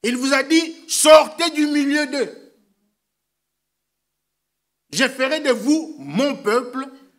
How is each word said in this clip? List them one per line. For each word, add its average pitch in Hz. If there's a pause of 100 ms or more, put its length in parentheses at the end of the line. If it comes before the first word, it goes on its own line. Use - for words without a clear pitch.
Il 247
vous 269
a 269
dit, 320 (120)
sortez 311
du 302
milieu 294
d'eux. 269 (2500)
Je 247
ferai 262
de 285
vous 294
mon 202
peuple. 247 (320)